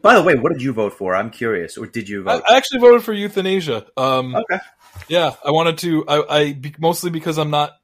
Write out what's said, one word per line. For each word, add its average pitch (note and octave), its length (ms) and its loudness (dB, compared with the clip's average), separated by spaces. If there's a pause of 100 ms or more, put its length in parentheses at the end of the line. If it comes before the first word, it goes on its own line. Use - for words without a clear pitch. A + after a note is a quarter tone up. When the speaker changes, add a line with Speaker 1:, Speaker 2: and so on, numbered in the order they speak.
Speaker 1:
By A3 120 6
the F#3+ 80 6
way, E3 120 4
what A#2+ 180 0
did B2+ 80 -6
you B2+ 140 -4
vote G#2 180 -2
for? F#2 240 -4
I'm G#2+ 140 -4
curious. G#2 480 -6
Or A2+ 80 -10
did A2+ 200 -10
you G2+ 220 -10
Speaker 2:
I, A#3 60 2
Speaker 1:
vote? B3+ 160 -4
Speaker 2:
I B3 80 8
actually C4 220 -2
voted A#3+ 220 8
for A3+ 120 -6
Euthanasia. F#3+ 720 -4 (100)
Um, C3 400 0
Speaker 1:
Okay. F#3+ 220 -4 (500)
Speaker 2:
yeah, D#3+ 220 2 (120)
I C#3+ 100 -2
wanted D#3+ 260 0
to, E3 280 -2
I, D3+ 320 0
I, D3 140 0
be-, C#3+ 260 -12
mostly E3+ 320 -2
because D#3+ 280 -6
I'm D3+ 100 -2
not D3 360 -2